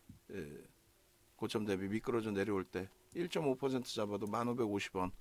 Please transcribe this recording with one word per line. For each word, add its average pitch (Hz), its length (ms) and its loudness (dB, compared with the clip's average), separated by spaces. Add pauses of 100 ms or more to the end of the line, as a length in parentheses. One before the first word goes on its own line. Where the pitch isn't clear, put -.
(320)
예, 78 320 -8 (760)
고점 107 280 -2
대비 98 220 2
미끄러져 110 440 0
내려올 98 340 2
때 95 240 -4 (240)
일점오 165 420 2
퍼센트 131 380 0
잡아도 104 340 0
만 113 220 0
오백오십 107 480 0
원, 92 240 2